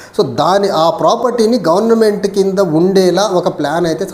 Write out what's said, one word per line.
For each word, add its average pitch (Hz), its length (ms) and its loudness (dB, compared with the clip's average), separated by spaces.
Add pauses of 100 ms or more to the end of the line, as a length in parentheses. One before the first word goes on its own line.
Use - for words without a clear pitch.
(200)
So, 196 60 0
దాని, 165 440 0
ఆ 160 200 0
ప్రాపర్టీని 226 800 0
గవర్నమెంట్ 208 600 2
కింద 190 320 0
ఉండేలా 180 640 2
ఒక 185 360 -2
ప్లాన్ 156 260 -2
అయితే 165 280 -4